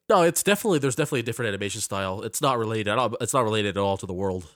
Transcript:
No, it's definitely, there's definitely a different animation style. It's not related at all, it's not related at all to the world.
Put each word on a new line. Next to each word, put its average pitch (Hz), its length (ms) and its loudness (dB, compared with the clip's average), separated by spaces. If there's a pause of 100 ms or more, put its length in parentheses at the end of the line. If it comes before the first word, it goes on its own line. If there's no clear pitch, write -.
No, 196 140 6
it's 170 200 2
definitely, 202 360 2
there's 135 180 0
definitely 143 240 0
a - 20 -2
different 117 260 -4
animation 101 300 -4
style. 98 440 -4
It's 113 180 -8
not 135 160 2
related 110 320 -2
at 107 80 2
all, 120 240 0
it's 117 120 -2
not 131 120 4
related 104 320 0
at 101 40 2
all 98 160 2
to - 80 -10
the 92 80 -6
world. 92 420 -2